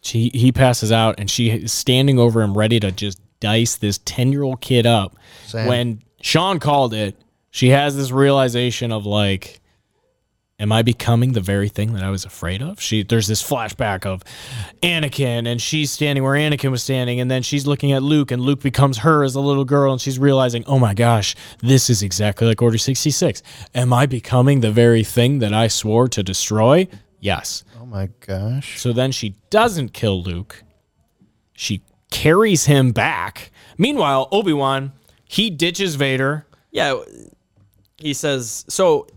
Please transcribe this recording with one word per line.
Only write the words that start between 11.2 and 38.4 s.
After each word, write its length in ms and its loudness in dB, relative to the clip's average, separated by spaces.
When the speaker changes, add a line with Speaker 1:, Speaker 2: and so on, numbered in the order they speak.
Speaker 1:
the 80 0
very 300 -2
thing 240 -4
that 100 -6
I 60 -4
was 160 -6
afraid 340 -8
of?" 220 -10
She, 200 -2
there's 260 0
this 140 -2
flashback 600 -4
of 180 -6
Anakin, 680 -2
and 100 -4
she's 300 -2
standing 320 -2
where 120 0
Anakin 360 0
was 120 -4
standing, 360 -2
and 120 -2
then 120 0
she's 240 -4
looking 260 0
at 100 0
Luke, 280 0
and 120 -4
Luke 180 0
becomes 380 0
her 260 2
as 100 -2
a 60 -4
little 240 0
girl, 280 2
and 80 -4
she's 180 -6
realizing, 480 2
"Oh 120 2
my 160 4
gosh, 400 2
this 280 4
is 140 2
exactly 440 -2
like 140 2
Order 180 2
sixty-six. 640 -2
Am 180 2
I 140 4
becoming 540 2
the 100 2
very 320 6
thing 360 2
that 160 0
I 140 2
swore 400 0
to 140 -4
destroy?" 680 2
Yes. 440 -6
Speaker 2:
Oh 60 -18
my 240 -6
gosh. 600 -8
Speaker 1:
So 120 -2
then 200 0
she 220 -6
doesn't 440 0
kill 280 -2
Luke. 400 -10
She 280 -6
carries 560 2
him 260 4
back. 580 -4
Meanwhile, 520 0
Obi-Wan, 640 -2
he 260 -2
ditches 440 -4
Vader. 520 -2
Speaker 3:
Yeah, 300 -2
he 140 -6
says, 560 -6